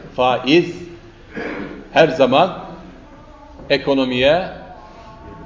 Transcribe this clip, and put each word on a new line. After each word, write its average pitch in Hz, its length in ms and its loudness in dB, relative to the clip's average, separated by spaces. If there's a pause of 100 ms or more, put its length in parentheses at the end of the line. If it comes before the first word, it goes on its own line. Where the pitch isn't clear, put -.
(160)
Faiz 127 600 2 (1160)
her 156 160 6
zaman 135 500 2 (1120)
ekonomiye 139 760 2 (960)